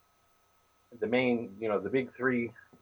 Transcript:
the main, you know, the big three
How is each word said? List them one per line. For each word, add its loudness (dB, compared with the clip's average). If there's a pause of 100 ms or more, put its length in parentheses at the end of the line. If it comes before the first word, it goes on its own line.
(1000)
the -2
main, 2
you -4
know, 2
the -6
big 0
three 0 (300)